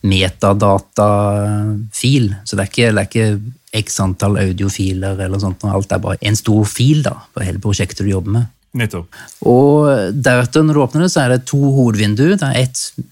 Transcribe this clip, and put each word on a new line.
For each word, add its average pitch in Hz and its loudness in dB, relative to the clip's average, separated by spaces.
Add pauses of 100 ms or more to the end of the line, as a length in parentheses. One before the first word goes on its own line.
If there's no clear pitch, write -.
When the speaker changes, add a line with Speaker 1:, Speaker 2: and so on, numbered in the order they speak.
Speaker 1:
metadatafil, 104 0 (100)
så - -6
det 104 0
er - -2
ikke, 117 0
det 101 0
er 95 -4
ikke 107 0 (320)
x 107 -4
antall 98 0
audiofiler 95 -2
eller 95 -4
sånt, 95 -4
alt 98 -2
er 92 -2
bare 101 -6
en 104 -2
stor 107 2
fil 147 2
da, - -4 (200)
på - -6
hele 92 -6
prosjektet 98 -4
du 101 0
jobber 95 -2
med. 117 0 (320)
Speaker 2:
Nettopp. 98 -6 (420)
Speaker 1:
Og 143 4 (260)
deretter, 123 2
når 156 2
du 147 4
åpner 151 0
det, 180 2
så 160 0
er 123 0
det 127 0
to 143 0
hovedvindu. 131 2
Det 170 -2
er 127 0
et - -4 (200)